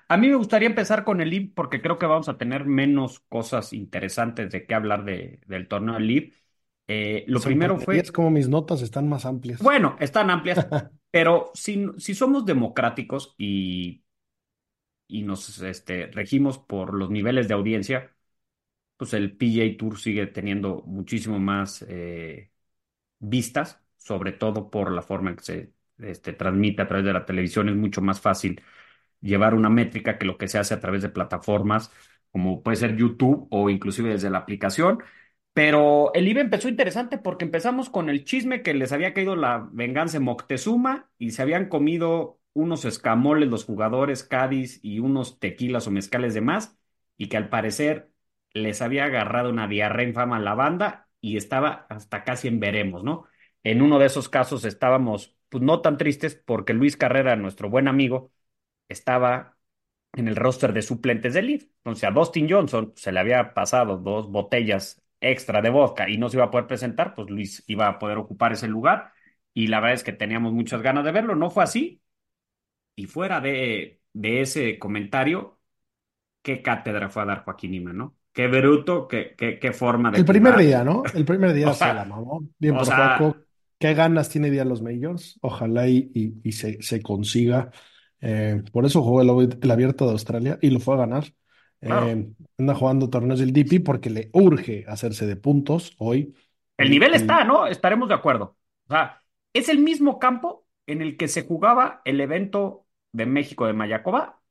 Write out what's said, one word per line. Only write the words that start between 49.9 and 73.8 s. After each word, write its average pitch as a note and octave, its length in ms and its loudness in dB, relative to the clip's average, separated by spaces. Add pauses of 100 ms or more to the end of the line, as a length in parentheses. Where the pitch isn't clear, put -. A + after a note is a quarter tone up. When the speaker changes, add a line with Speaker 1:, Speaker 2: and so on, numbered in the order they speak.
Speaker 1:
infame A#2+ 300 -2
a - 20 -2
la G#2 160 -2
banda E3 540 -2 (120)
y G#2+ 160 -6
estaba C3+ 520 -2
hasta G#2+ 340 -12
casi B2+ 240 -6
en A#2 140 0
veremos, G2 420 -2
¿no? D3+ 220 -6 (400)
En A2+ 180 4
uno D3 160 6
de C#3 80 6
esos C3 220 -2
casos B2+ 360 -2
estábamos, A#2+ 720 0 (120)
pues, B2 160 -4
no E3 160 4
tan D#3 180 0
tristes D3+ 380 -2
porque G#2+ 360 -4
Luis C#3 240 2
Carrera, C3 380 2
nuestro G2+ 340 -6
buen C3+ 200 2
amigo, C3 420 0 (580)
estaba B2+ 680 -2 (560)
en A#2 160 -4
el G#2+ 80 -2
roster B2+ 360 2
de A2 100 0
suplentes A#2+ 520 -2
del G3+ 140 0
Leaf. D4 160 -4 (140)
Entonces, A2+ 260 -6
a G2+ 80 2
Dustin D3+ 360 2
Johnson C3+ 480 0
se - 140 -6
le F#2 100 0
había A#2+ 340 2
pasado G2+ 440 0
dos G2+ 320 -4
botellas G2+ 720 -2 (180)
extra A#2+ 400 0
de A2+ 100 2
vodka B2+ 380 2
y G#2+ 80 -2
no A#2+ 120 -2
se B2+ 80 -4
iba B2 80 6
a A2+ 60 -2
poder B2 180 0
presentar, B2+ 480 -4
pues G2+ 120 -12
Luis G2 380 -10
iba G#2 220 0
a G2 100 -2
poder G#2 200 -4
ocupar A2+ 340 -2
ese A2 160 -6
lugar C3 440 0 (400)
y A2+ 140 0
la A2 140 2
verdad A#2+ 140 2
es A#2+ 100 -6
que A2 80 -8
teníamos A2 400 -4
muchas A#2 280 -4
ganas C#3 240 0
de D#3 60 0
verlo. G#3+ 240 -2
No E3 160 -2
fue F#3 140 2
así D4 360 -4 (920)
y G2 120 -12
fuera F3 340 -4
de, B2+ 600 -4 (120)